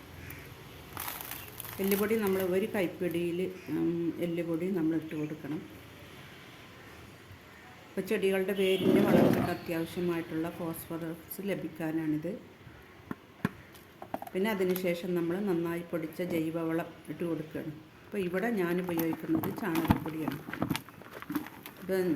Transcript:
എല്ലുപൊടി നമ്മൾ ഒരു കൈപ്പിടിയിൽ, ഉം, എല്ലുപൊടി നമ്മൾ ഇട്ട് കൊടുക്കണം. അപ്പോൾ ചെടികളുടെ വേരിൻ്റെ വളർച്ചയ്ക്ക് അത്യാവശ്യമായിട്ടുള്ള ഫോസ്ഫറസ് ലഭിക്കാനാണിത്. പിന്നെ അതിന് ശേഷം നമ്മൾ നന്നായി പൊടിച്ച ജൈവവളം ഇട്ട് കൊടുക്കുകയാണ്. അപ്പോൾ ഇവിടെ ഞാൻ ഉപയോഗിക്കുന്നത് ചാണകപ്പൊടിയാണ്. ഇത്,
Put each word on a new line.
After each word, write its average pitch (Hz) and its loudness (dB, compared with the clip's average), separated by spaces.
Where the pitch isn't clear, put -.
എല്ലുപൊടി 202 4
നമ്മൾ 190 2
ഒരു 196 2
കൈപ്പിടിയിൽ, 175 0
ഉം, 170 2
എല്ലുപൊടി 170 0
നമ്മൾ 160 4
ഇട്ട് 160 -8
കൊടുക്കണം. 151 -4
അപ്പോൾ - -4
ചെടികളുടെ 190 4
വേരിൻ്റെ 190 8
വളർച്ചയ്ക്ക് - 8
അത്യാവശ്യമായിട്ടുള്ള 165 0
ഫോസ്ഫറസ് 165 -6
ലഭിക്കാനാണിത്. 156 0
പിന്നെ 196 4
അതിന് 185 4
ശേഷം 175 2
നമ്മൾ 170 2
നന്നായി 170 2
പൊടിച്ച 160 -2
ജൈവവളം 160 0
ഇട്ട് 165 -4
കൊടുക്കുകയാണ്. 151 -4
അപ്പോൾ 208 -4
ഇവിടെ 190 2
ഞാൻ 175 2
ഉപയോഗിക്കുന്നത് 165 2
ചാണകപ്പൊടിയാണ്. 160 0
ഇത്, 185 0